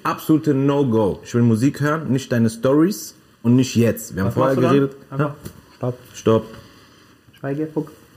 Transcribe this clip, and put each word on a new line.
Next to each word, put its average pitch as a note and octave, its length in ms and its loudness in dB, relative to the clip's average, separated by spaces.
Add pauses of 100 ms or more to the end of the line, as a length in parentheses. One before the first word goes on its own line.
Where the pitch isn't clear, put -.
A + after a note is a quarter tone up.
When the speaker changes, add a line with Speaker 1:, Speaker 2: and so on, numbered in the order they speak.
Speaker 1:
absolute D#3 500 0
No-Go. C3+ 680 0
Ich - 100 -18
will A#2+ 100 2
Musik A#2+ 380 2
hören, D3 300 -2
nicht C3 200 -4
deine A2+ 200 2
Stories D3+ 640 0 (280)
und A#2+ 120 4
nicht B2+ 200 2
jetzt. A2+ 400 0
Wir F#2 80 -4
haben G2+ 40 0
Speaker 2:
Was A#2+ 80 -2
Speaker 1:
vorher C3 200 0
Speaker 2:
machst - 20 -2
du B2 100 2
dann? C3+ 80 4
Speaker 1:
geredet. C#3 200 0 (160)
Speaker 2:
Einfach C#3 180 -2
Speaker 1:
Ja. C#3+ 60 -14 (420)
Speaker 2:
stopp. B2 200 -6 (160)
Speaker 1:
Stopp. A2+ 320 0 (960)
Speaker 2:
Schweige, C#3+ 280 -6
Fuchs. D#3 240 -8 (260)